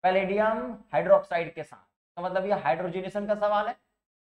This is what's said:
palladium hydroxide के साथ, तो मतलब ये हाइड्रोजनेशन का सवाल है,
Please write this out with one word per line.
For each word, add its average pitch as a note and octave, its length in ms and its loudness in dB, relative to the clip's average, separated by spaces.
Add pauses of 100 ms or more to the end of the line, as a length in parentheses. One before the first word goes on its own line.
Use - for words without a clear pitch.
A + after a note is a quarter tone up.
palladium G#3 720 0 (160)
hydroxide E3+ 600 2
के D#3 100 -8
साथ, - 540 -20
तो E3+ 40 -8
मतलब F#3 240 -2
ये G3+ 80 0
हाइड्रोजनेशन F#3 720 -2
का G#3 80 0
सवाल G#3 320 0
है, A#3+ 80 -4 (640)